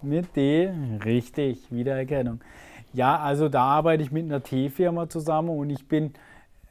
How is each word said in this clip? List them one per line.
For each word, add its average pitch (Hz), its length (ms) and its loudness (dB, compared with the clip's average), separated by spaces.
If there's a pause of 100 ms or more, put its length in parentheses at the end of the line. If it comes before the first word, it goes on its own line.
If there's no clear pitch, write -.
mit 156 320 -2
D, 151 340 2 (360)
richtig, 120 680 -2
Wiedererkennung. 131 680 -2 (520)
Ja, 127 280 4
also 147 280 2
da 135 140 4
arbeite 156 400 4
ich 135 80 -6
mit 156 140 -4
einer 147 180 -4
Teefirma 170 680 -2
zusammen 160 420 -2
und 147 200 -4
ich 139 160 -8
bin, 156 260 0 (580)